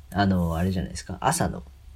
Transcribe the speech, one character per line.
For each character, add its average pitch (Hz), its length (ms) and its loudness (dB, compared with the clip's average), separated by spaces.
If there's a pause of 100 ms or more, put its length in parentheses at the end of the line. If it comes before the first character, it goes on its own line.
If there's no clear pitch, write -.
(100)
あ 101 140 2
の、 87 320 2
あ 85 60 0
れ 95 80 2
じ 92 80 0
ゃ 78 40 0
な - 60 -4
い - 20 -14
で - 60 -12
す - 80 -10
か。 - 160 -10
朝 - 280 2
の - 160 -8 (320)